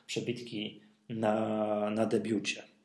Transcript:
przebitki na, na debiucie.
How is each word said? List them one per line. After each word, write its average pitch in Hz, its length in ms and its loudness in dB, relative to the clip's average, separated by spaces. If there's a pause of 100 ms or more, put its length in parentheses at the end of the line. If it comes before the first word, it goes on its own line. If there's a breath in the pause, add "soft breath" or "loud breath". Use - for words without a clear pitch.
przebitki 113 760 -4 (280 loud breath)
na, 107 800 2
na 110 160 2
debiucie. 107 580 0 (220)